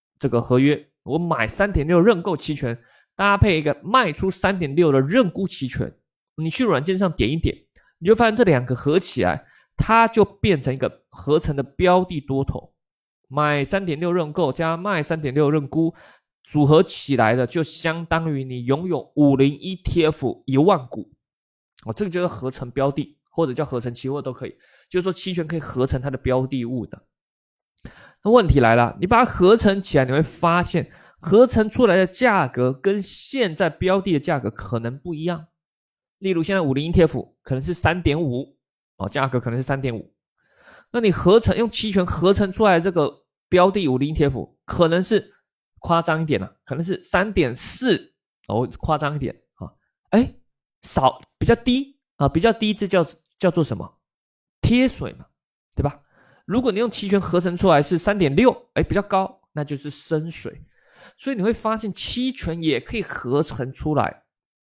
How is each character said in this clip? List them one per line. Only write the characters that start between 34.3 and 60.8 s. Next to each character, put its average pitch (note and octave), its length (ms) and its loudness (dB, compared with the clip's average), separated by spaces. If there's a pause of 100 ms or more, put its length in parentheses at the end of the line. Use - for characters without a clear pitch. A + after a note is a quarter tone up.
格 A#2+ 100 -6
可 - 280 -8
能 A#2+ 200 -8
不 F3 140 -10
一 D#3 120 -10
样。 E3 220 -6 (720)
例 F#3+ 120 -4
如 E3 120 0
现 G3 120 -2
在 F#3+ 80 2
五 C3+ 100 0
零 C#3+ 140 -2
E F3 60 -4
T F3+ 100 6
F - 400 0
可 - 120 -6
能 C3 80 -6
是 E3+ 120 -4
三 E3+ 280 0
点 D#3+ 180 0
五， C3+ 360 -6 (400)
哦， F#2 100 -6
价 C3+ 220 -2
格 B2+ 100 0
可 A#2+ 120 -4
能 A#2+ 80 -4
是 C3 40 -4
三 C#3 160 -4
点 B2+ 160 -4
五。 - 200 -14 (760)
那 A#3+ 100 -2
你 G#3 120 4
合 F#3+ 260 6
成， - 160 2
用 A3 160 -2
期 G#3+ 220 -6
权 F#3 140 2
合 F3 260 2
成 F#3+ 180 0
出 A3 140 0
来 F3+ 160 6
这 F#3 100 -2
个 E3 220 0 (380)
标 F3+ 200 6
的 F#3+ 180 -2
五 B2+ 100 0
零 C#3 100 -2
E D#3+ 60 -6
T D#3+ 100 2
F， C3 400 -4
可 E3+ 240 0
能 F3 140 0
是 - 320 -2 (460)
夸 E3+ 200 0
张 D#3+ 220 -2
一 - 20 -2
点 C3 160 -2
了， F#2 100 -10 (140)
可 C3 100 -10
能 D#3+ 80 -6
是 F3 200 -8
三 G3+ 280 -2
点 C#3+ 240 0
四， - 600 -4 (340)
哦， A2+ 180 -2 (120)
夸 D#3 180 -2
张 D3 200 -4
一 - 20 -6
点 C3 160 -8 (220)
啊。 - 120 -14 (440)
诶， A#3+ 280 2 (420)
少， - 380 0 (180)
比 - 60 -2
较 A#3 120 6
低 C4 420 -4 (180)
啊， C#3+ 120 2
比 E3 120 0
较 A3 120 4
低， G#3+ 200 0
这 G3+ 140 -4
叫， F3 180 2 (340)
叫 F3+ 120 2
做 E3 140 2
什 G#2+ 120 -8
么？ - 220 -14 (640)
贴 B3 240 4
水 D3+ 280 -6
嘛， - 120 -20 (480)
对 - 80 -4
吧？ C#3+ 180 -4 (460)
如 A#3 160 -2
果 B3 80 0
你 F#3+ 80 -2
用 A#3 120 -2
期 G3+ 180 -8
权 G3 120 2
合 F3 200 0
成 F3 160 -2
出 F#3+ 120 2
来 D3+ 140 6
是 E3 160 0
三 G#3 180 0
点 D3 200 2
六， A#3 180 6 (200)
诶， E3 80 0
比 - 120 -2
较 G3+ 80 0
高， F#3+ 380 -4 (120)
那 D3 120 -6
就 C#3+ 120 -8
是 C#3+ 140 -12
深 D#3+ 400 -6
水。 - 320 -14 (540)